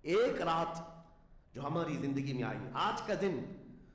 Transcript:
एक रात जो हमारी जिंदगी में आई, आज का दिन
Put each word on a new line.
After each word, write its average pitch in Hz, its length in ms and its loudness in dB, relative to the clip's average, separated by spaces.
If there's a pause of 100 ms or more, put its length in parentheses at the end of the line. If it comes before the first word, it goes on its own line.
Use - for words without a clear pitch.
एक 220 360 4
रात 165 640 0 (500)
जो 127 60 -6
हमारी 156 360 0
जिंदगी 139 360 0
में 120 100 0
आई, 110 140 -2 (180)
आज 202 260 2
का 208 140 0
दिन 175 400 0 (400)